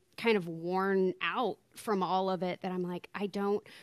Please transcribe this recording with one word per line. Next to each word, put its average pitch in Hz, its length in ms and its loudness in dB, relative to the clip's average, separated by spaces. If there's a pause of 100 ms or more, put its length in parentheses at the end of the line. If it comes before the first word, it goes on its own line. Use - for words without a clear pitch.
(160)
kind 226 200 4
of 170 120 -2
worn 185 760 2
out 185 340 0 (200)
from 202 260 -2
all 185 280 2
of 180 120 -2
it 180 200 -2
that 185 100 -4
I'm 180 100 -2
like, 180 320 -6
"I 196 120 -2
don't, 202 360 0 (200)